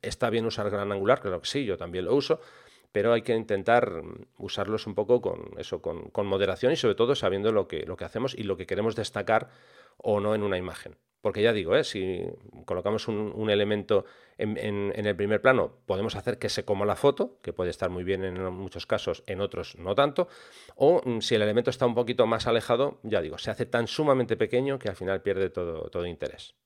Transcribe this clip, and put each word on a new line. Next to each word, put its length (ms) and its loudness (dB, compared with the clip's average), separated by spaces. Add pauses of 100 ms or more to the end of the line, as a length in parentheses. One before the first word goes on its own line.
Está 280 -2
bien 160 0
usar 240 -2
gran 220 -2
angular, 300 2
claro 200 -4
que 60 -8
sí, 180 -4
yo 100 -2
también 300 -6
lo 100 2
uso, 240 2 (520)
pero 220 2
hay 100 0
que 120 0
intentar, 540 2
mm, 380 -12 (100)
usarlos 480 -4
un 80 -6
poco 280 2
con 360 -6
eso, 240 -8
con, 300 -8
con 160 -2
moderación 440 2
y 40 2
sobre 200 2
todo 200 4
sabiendo 360 0
lo 160 2
que, 180 -6
lo 120 -8
que 80 -8
hacemos 300 -4
y 80 -8
lo 140 -2
que 100 -10
queremos 280 -2
destacar 540 0 (480)
o 220 2
no 160 0
en 80 -2
una 140 0
imagen. 400 -10 (240)
Porque 220 0
ya 100 6
digo, 220 2
¿eh? 80 4
Si 400 -4 (420)
colocamos 420 -2
un, 280 -4
un 160 0
elemento 540 2 (340)
en, 180 -2
en, 380 -2
en 100 -4
el 100 0
primer 240 0
plano, 460 2
podemos 300 -2
hacer 240 -4
que 100 -2
se 160 -4
coma 180 0
la 120 2
foto, 480 2
que 100 -8
puede 160 -2
estar 220 -4
muy 120 -6
bien 200 0
en 280 -4
muchos 360 -10
casos, 400 -2
en 120 -6
otros 380 -6
no 160 -4
tanto, 360 2 (460)
o, 300 6
mm, 140 -2
si 160 0
el 80 4
elemento 260 2
está 160 0
un 80 2
poquito 320 2
más 220 0
alejado, 560 2
ya 180 0
digo, 160 -6
se 140 -6
hace 160 -2
tan 180 2
sumamente 500 2
pequeño 440 0
que 100 -4
al 60 -8
final 260 -2
pierde 300 0
todo, 400 -6
todo 160 -4
interés. 480 -10 (100)